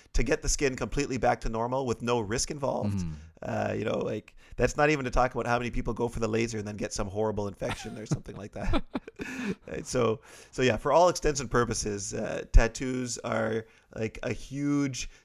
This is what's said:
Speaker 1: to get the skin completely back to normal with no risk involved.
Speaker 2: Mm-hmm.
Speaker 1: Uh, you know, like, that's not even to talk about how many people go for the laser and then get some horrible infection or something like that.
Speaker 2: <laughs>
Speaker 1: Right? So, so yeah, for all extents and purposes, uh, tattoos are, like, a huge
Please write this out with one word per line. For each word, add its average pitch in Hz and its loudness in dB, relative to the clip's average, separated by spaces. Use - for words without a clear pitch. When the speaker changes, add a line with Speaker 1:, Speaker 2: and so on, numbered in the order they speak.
Speaker 1:
to 127 6
get 151 2
the 143 -6
skin 131 2
completely 131 -2
back 120 2
to 127 -2
normal 120 -2
with 113 0
no 120 2
risk 107 -2
involved. 123 -2
Speaker 2:
Mm-hmm. 85 -4
Speaker 1:
Uh, 107 -2
you 107 -2
know, 110 0
like, 110 -4
that's - 2
not 147 6
even 143 4
to 123 -4
talk 127 4
about 120 -2
how 120 2
many 120 -2
people 120 -2
go 117 0
for 117 -6
the 113 2
laser 113 0
and 104 -6
then 104 -8
get 107 -4
some 104 -2
horrible 104 0
infection 117 -6
or 110 -10
something 117 -6
like 98 -14
that. - 2
Speaker 2:
<laughs> - -20
Speaker 1:
Right? - -8
So, 113 0
so 131 -2
yeah, 127 4
for - 0
all 175 8
extents 151 0
and 123 -6
purposes, 110 0
uh, 107 -4
tattoos 127 4
are, 113 -2
like, 110 -6
a 120 -2
huge 143 -2